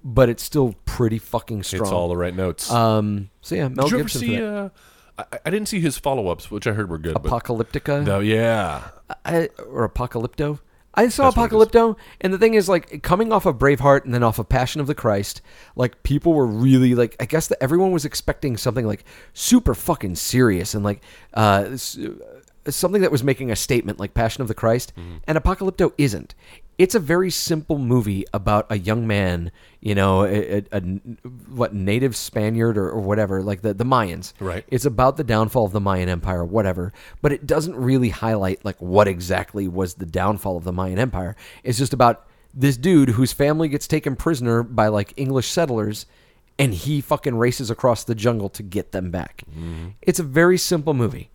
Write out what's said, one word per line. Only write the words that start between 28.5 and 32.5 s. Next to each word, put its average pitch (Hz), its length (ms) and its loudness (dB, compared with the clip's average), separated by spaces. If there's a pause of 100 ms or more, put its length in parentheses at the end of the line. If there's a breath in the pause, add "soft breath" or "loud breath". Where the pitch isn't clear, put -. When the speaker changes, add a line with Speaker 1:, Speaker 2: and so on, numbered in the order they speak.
Speaker 1:
a 107 100 -2
young 110 260 -2
man, 90 460 -2 (300 soft breath)
you 104 120 -2
know, 98 300 4
a, 101 360 0
a, 101 120 -8
a, 101 80 -2 (680)
what, 117 240 -4
native 104 420 0
Spaniard 113 640 0